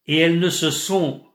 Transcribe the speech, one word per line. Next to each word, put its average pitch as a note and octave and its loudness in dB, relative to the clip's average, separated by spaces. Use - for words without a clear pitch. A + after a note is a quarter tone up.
et D3 0
elles E3 4
ne F3+ 2
se D#3+ -2
sont D#3+ -4